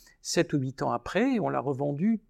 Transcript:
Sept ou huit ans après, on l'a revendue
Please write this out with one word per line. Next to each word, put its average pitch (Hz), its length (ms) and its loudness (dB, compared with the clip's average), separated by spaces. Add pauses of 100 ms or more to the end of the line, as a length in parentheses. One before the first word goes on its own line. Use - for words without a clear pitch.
(220)
Sept - 320 0
ou 151 40 2
huit 131 220 -4
ans 135 120 0
après, 226 480 0
on 139 100 0
l'a 135 100 0
revendue 147 680 0